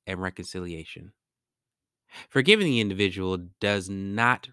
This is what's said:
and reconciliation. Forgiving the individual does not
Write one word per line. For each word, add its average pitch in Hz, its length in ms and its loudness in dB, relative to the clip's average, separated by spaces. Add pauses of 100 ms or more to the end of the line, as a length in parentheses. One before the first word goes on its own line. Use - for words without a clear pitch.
and 92 140 -6
reconciliation. 87 920 -10 (1120)
Forgiving 185 380 6
the 123 140 4
individual 95 580 0 (200)
does 101 300 0
not 101 640 -2